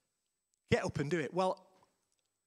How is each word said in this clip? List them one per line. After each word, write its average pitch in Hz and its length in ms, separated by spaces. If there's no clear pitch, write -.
get 226 120
up - 160
and 143 100
do 170 100
it? 135 140
Well, 185 320